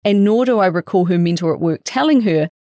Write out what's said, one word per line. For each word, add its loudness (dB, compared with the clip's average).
and 2
nor 2
do 0
I 2
recall -2
her 0
mentor -2
at -8
work -4
telling 0
her 0